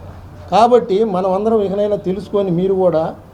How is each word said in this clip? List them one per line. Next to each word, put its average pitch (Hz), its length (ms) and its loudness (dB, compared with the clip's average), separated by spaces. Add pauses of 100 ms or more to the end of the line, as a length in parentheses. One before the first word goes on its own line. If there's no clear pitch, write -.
(520)
కాబట్టి 214 520 4
మనం 190 300 0
అందరం 214 280 0
ఇకనైనా 202 340 0
తెలుసుకొని 196 560 -2
మీరు 185 220 2
కూడా 170 420 0 (180)